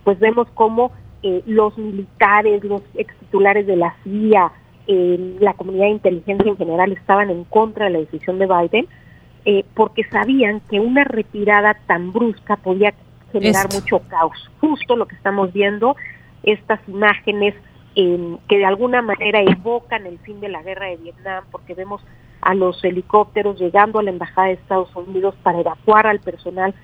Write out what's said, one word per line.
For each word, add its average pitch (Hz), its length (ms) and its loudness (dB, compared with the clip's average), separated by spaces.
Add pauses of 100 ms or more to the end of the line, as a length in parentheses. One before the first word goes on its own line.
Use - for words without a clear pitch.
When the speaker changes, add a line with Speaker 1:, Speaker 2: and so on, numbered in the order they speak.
Speaker 1:
pues 202 160 2
vemos 226 360 2
cómo, 226 360 2 (320)
eh, 185 240 -2
los 214 320 0
militares, 208 840 0
los 202 180 -4 (120)
ex - 240 -8
titulares 196 500 2
de 190 80 2
la 170 260 0
cia, 208 480 2 (380)
eh, 180 500 0
la 202 160 2
comunidad 190 300 -2
de 208 60 2
inteligencia 202 600 0
en 196 60 -2
general 175 340 -2
estaban 196 400 0
en 175 140 -6
contra 214 400 0
de 185 80 0
la 165 80 0
decisión 180 400 -6
de 196 60 0
Biden, 185 420 0 (560)
eh, 202 200 0 (100)
porque 214 360 0
sabían 214 580 0
que 202 120 -2
una 254 240 2
retirada 208 680 0 (120)
tan 180 260 -2
brusca 214 440 -2
podía 196 360 0 (400)
generar 196 340 2
Speaker 2:
Esto. 196 140 -4
Speaker 1:
mucho 190 180 -2 (100)
caos. 165 420 -2 (100)
Justo 285 360 0
lo 220 100 -2
que - 80 -20
estamos 196 380 -2
viendo, 202 420 0 (480)
estas 214 460 -2
imágenes, 202 680 -2 (400)
eh, 175 420 0 (120)
que 202 100 4
de 202 60 2
alguna 240 380 0
manera 208 380 0
evocan 208 680 0
el 175 120 -16
fin 208 220 -18
de 208 80 -10
la 170 140 -10
guerra 190 240 -10
de 180 100 -10
Vietnam, 185 560 -12
porque - 220 -16
vemos 196 280 -12 (380)
a 185 140 2
los 185 300 0
helicópteros 202 760 0
llegando 208 400 2
a - 20 0
la 202 80 -2
embajada 180 380 -2
de 185 60 0
Estados 185 420 -4
Unidos 190 480 -4
para 170 160 0
evacuar 214 480 4
al 208 100 2
personal 180 640 -6